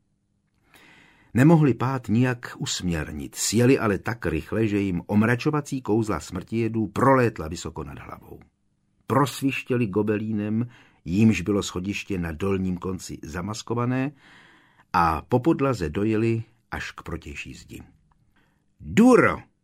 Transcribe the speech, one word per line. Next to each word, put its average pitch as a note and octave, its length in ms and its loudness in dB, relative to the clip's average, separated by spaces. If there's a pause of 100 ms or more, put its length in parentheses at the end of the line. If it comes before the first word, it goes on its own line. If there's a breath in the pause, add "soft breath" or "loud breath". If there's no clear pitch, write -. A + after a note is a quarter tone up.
(1300 soft breath)
Nemohli D3+ 400 6
pád B2+ 340 -4
nijak B2 500 0
usměrnit, D#2 760 -6
sjeli A#2+ 440 4
ale G2+ 200 0
tak - 280 -6
rychle, E2+ 400 -2
že G2+ 120 0
jim F#2 280 -2
omračovací B2 760 0
kouzla G#2 380 0
smrtijedů A2 640 -4
prolétla A2+ 640 2
vysoko D#2+ 360 -10
nad C#2+ 140 -14
hlavou. - 420 -18 (640)
Prosvištěli C3 800 0
gobelínem, G#2+ 840 -2 (360 soft breath)
jímž G2 360 4
bylo G2 220 0
schodiště F#2+ 560 -6
na E2 140 -4
dolním F#2 440 -2
konci F2+ 460 -10
zamaskované, A#2 920 -4 (800 soft breath)
a E2 300 2
po A#2+ 180 0
podlaze C3+ 480 0
dojeli A2 540 0 (280)
až - 200 -10
k - 120 -20
protější D2 520 -12
zdi. - 280 -18 (960)
„Duro!“ A#2 580 6 (240)